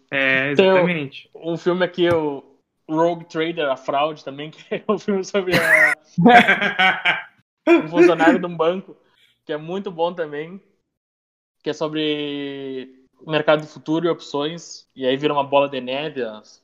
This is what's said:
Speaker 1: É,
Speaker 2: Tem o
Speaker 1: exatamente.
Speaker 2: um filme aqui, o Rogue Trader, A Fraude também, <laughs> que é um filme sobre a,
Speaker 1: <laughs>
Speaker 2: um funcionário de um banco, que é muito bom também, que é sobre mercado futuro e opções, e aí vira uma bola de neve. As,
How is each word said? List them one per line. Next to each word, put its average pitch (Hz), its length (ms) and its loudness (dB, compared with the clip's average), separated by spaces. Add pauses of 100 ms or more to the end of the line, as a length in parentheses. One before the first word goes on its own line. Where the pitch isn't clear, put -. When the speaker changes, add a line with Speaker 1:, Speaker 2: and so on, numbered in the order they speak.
(120)
Speaker 1:
É, 135 420 0
Speaker 2:
Tem 190 140 6
o 190 60 4
Speaker 1:
exatamente. 175 600 -2
Speaker 2:
um 165 220 -6
filme 180 280 -2
aqui, 175 240 0
o 151 360 0 (440)
Rogue 165 360 -2
Trader, 160 440 -4
A 131 80 -2
Fraude 147 480 -4
também, 143 280 -14
<laughs> - 0 -
que - 240 -10
é - 120 -14
um 214 80 0
filme 190 280 -4
sobre 185 320 -2
a, - 360 2 (260)
Speaker 1:
<laughs> 190 1080 4 (400)
Speaker 2:
um 311 200 4
funcionário 170 500 4
de 175 80 -4
um 175 100 -10
banco, 165 400 -2 (500)
que 156 60 -8
é 151 40 -4
muito 185 360 -10
bom 170 200 -2
também, 165 480 -10 (1000)
que 151 80 -4
é - 20 -2
sobre 143 1200 -6 (320)
mercado 151 400 0
futuro 156 400 -4
e 175 40 0
opções, 160 840 -8
e 131 120 -6
aí 131 100 2
vira 147 160 -2
uma 143 120 0
bola 139 240 2
de 131 120 -8
neve. 139 420 -6
As, 107 420 -12